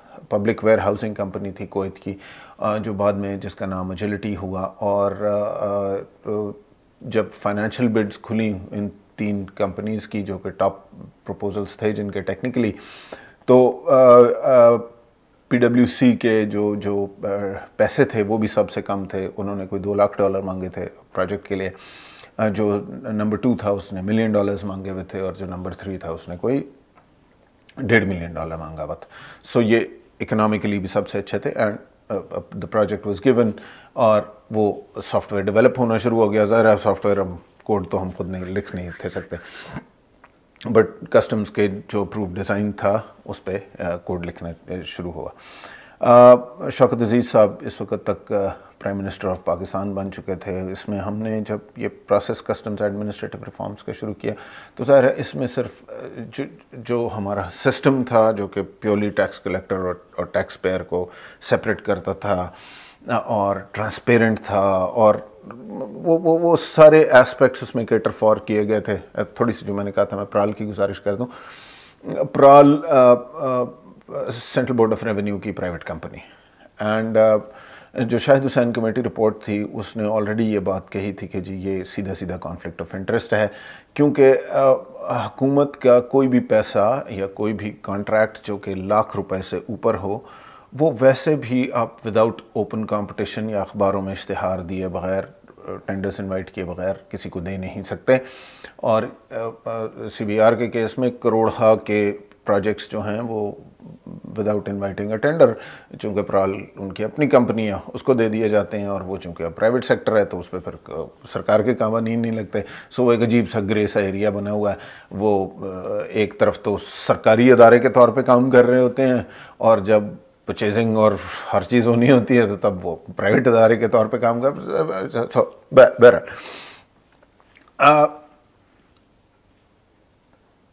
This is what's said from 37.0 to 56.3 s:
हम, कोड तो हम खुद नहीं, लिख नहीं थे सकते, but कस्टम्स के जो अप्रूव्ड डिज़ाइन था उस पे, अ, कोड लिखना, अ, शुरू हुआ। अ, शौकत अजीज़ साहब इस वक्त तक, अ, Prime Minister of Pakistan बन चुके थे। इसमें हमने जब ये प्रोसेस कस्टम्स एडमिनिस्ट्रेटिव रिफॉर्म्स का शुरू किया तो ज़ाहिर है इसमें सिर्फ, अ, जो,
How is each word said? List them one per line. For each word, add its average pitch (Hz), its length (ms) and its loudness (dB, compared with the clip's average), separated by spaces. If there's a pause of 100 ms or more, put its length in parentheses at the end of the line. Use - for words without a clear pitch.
हम, 90 240 -6 (220)
कोड 95 240 -2
तो 101 80 -4
हम 92 140 -6
खुद 90 160 -10
नहीं, 92 180 -10
लिख 98 300 -8
नहीं 90 140 -10
थे 87 200 -12
सकते, 87 280 -12 (1300)
but 110 180 4 (280)
कस्टम्स 110 360 0
के 104 180 0
जो 101 380 -6
अप्रूव्ड 95 300 -8
डिज़ाइन 101 360 -4
था 104 440 -4 (120)
उस 101 120 -12
पे, 92 140 -10
अ, 98 140 -8 (140)
कोड 87 440 -8
लिखना, 85 500 -12
अ, 92 60 -10
शुरू 87 300 -12
हुआ। 85 220 -12 (680)
अ, 123 680 8
शौकत 123 320 2
अजीज़ 117 240 2
साहब 107 380 2
इस - 180 -12
वक्त 104 280 -8
तक, 101 240 -6
अ, 98 200 -4 (280)
Prime 101 220 -6
Minister 98 240 -8
of 92 100 -4 (120)
Pakistan 95 360 -6
बन 98 240 -8
चुके 92 260 -10
थे। 92 360 -8
इसमें 101 280 -8
हमने 107 420 -6
जब 104 200 -8 (160)
ये 110 100 -6
प्रोसेस - 540 -4
कस्टम्स 104 400 -6
एडमिनिस्ट्रेटिव 104 600 -8
रिफॉर्म्स 104 380 -14
का 110 120 -12
शुरू 107 200 -10
किया 107 200 -8 (440)
तो - 60 -6
ज़ाहिर 131 220 6
है 135 100 2
इसमें 143 320 -8
सिर्फ, - 420 -8
अ, 113 40 -16 (240)
जो, 123 280 -12 (300)